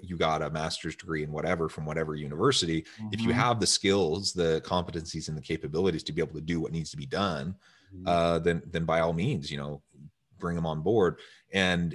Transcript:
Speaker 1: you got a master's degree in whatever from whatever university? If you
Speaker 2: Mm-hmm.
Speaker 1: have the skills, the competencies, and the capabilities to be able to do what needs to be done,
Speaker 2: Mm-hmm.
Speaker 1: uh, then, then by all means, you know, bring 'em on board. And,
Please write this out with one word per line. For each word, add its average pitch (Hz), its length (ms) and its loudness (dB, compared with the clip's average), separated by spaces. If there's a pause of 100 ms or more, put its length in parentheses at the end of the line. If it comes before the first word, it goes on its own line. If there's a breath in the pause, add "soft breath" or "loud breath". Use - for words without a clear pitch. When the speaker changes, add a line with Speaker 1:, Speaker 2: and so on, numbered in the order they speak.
Speaker 1:
you 87 140 -8
got 80 260 2
a 73 80 -4
master's 78 460 -4
degree 78 260 -4
in 76 80 -6
whatever 80 380 0
from 78 180 -8
whatever 78 300 -2
university? 82 680 0 (280 loud breath)
If 113 80 -4
you 113 80 2
Speaker 2:
Mm-hmm. 120 100 2
Speaker 1:
have 120 220 4
the - 60 4
skills, 98 680 2
the 80 320 2
competencies, 82 640 -4
and 78 80 -6
the 76 60 -10
capabilities 80 640 0
to - 80 -8
be 80 80 -2
able 78 140 -2
to 76 60 -8
do 80 200 -2
what 78 120 -4
needs 80 180 -4
to - 60 -12
be 71 100 -8
done, 87 480 -2 (400 soft breath)
Speaker 2:
Mm-hmm. 90 140 -4
Speaker 1:
uh, 85 320 4
then, 85 260 2
then 85 180 -2
by 82 160 2
all 82 120 2
means, 82 400 -2
you 71 40 -4
know, 73 260 -8 (560)
bring 85 180 -2
'em 82 100 0
on 78 140 0
board. 92 400 4 (320 loud breath)
And, 87 420 2